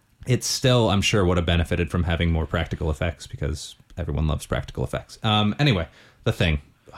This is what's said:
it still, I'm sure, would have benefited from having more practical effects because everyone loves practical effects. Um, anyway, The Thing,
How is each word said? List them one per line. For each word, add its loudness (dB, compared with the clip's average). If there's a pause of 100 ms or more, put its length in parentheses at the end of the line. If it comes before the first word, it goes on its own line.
(260)
it 0
still, 2
I'm 2
sure, 2
would 4
have 0
benefited 0
from 0
having 0
more 0
practical -4
effects -4
because -6 (220)
everyone -2
loves -2
practical -4
effects. -8
Um, 2
anyway, 2 (360)
The 0
Thing, 2 (360)